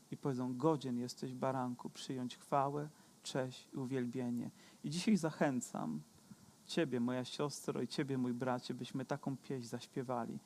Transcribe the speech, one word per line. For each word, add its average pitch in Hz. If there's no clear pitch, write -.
i 139
powiedzą: 127
"Godzien 131
jesteś, 123
baranku, 127
przyjąć 127
chwałę, 143
cześć 131
i -
uwielbienie". 123
I 151
dzisiaj 180
zachęcam 151
Ciebie, 131
moja 127
siostro, 143
i 123
Ciebie, 135
mój 123
bracie, 123
byśmy 127
taką 139
pieśń 127
zaśpiewali 120